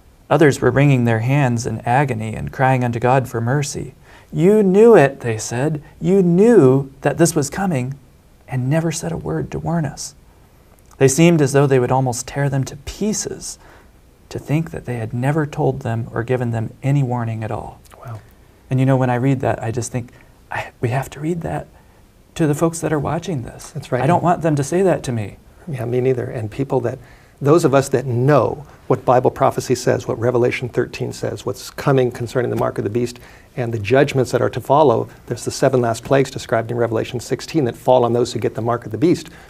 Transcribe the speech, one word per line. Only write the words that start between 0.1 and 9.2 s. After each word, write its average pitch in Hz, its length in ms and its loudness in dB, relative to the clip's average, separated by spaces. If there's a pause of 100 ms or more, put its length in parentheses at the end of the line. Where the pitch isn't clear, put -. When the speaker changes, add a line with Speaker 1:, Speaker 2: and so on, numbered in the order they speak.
Speaker 1:
Others 147 320 4
were 127 100 2
wringing 131 360 4
their 113 140 2
hands 123 440 0
in 110 220 -6
agony 120 480 -2
and - 180 -8
crying 131 320 2
unto 120 160 -2
God 123 280 2
for 117 120 -6
mercy. 139 540 -4 (360)
'You 196 320 4
knew 208 320 8
it,' 139 260 6
they 113 180 -4
said. 143 420 -4 (220)
'You 185 200 4
knew 170 680 6 (100)
that 143 160 -2
this 165 180 4
was 143 140 0
coming 147 460 -4 (520)
and 127 220 -4
never 160 240 0
said 165 180 -6
a 165 60 -6
word 151 360 -6